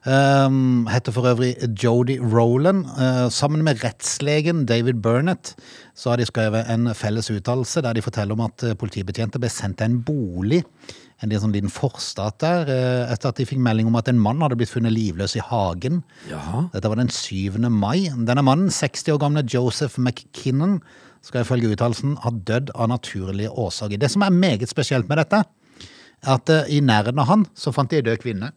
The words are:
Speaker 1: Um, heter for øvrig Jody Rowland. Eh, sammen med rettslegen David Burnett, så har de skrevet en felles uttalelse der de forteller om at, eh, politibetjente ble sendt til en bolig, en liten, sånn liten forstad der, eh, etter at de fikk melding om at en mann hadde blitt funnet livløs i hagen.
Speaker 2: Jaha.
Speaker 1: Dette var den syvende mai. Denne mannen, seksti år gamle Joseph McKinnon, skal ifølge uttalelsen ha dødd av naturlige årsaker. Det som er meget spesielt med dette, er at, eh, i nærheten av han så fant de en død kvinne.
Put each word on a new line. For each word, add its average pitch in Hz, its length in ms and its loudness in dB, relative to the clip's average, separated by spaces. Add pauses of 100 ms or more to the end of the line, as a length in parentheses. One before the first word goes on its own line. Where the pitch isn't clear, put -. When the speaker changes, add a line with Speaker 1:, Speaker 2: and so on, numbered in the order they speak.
Speaker 1:
Um, 135 840 4
heter 120 240 0
for 123 160 2
øvrig 123 240 2 (260)
Jody 123 400 2
Rowland. 123 680 4 (100)
Eh, 127 320 2
sammen 151 340 0
med 143 200 2
rettslegen 147 800 0
David 117 360 2
Burnett, 127 520 0 (420)
så - 140 -6
har 120 80 2
de 120 80 2
skrevet 113 420 -2
en 117 280 0
felles 110 340 -4
uttalelse 123 540 -2
der 117 100 -2
de 113 80 -2
forteller 104 320 -4
om 110 80 -2
at, 113 220 -6
eh, 117 100 -2
politibetjente 101 680 -6
ble 117 100 -2
sendt - 280 -6
til 107 80 -2
en 120 160 0
bolig, 117 640 -2 (580)
en 110 60 -4
liten, 104 160 0
sånn 107 80 0
liten 101 180 0
forstad - 680 -6
der, 165 320 0
eh, 127 400 0
etter 120 160 -2
at 120 80 -2
de 139 80 -2
fikk 131 160 -4
melding 113 280 2
om 113 100 2
at 113 100 0
en 123 100 4
mann 113 220 2
hadde 143 160 0
blitt 117 160 -2
funnet 113 240 0
livløs 98 400 -2
i 110 80 -4
hagen. 110 580 -2 (280)
Speaker 2:
Jaha. 85 420 -6
Speaker 1:
Dette 104 160 -4
var 107 80 0
den 123 140 0
syvende 101 600 -4
mai. 117 380 0
Denne 123 340 0
mannen, 151 300 4
seksti - 400 -2
år 147 80 2
gamle 147 240 0
Joseph 123 540 -2
McKinnon, 135 840 -2 (400)
skal - 220 -4
ifølge 113 320 0
uttalelsen 120 480 -2
ha 120 80 0
dødd 117 420 -4
av 117 140 0
naturlige 101 640 -4
årsaker. 101 480 -4
Det 143 100 2
som 202 140 0
er 196 60 2
meget 175 400 2
spesielt 131 400 -2
med 151 80 2
dette, 202 260 2 (800)
er 135 120 0
at, - 140 -4
eh, 156 200 4
i 147 100 2
nærheten 120 400 4
av 127 80 2
han 202 260 4
så - 200 -4
fant 139 160 0
de 160 80 2
en 131 80 2
død 113 160 0
kvinne. 117 360 -6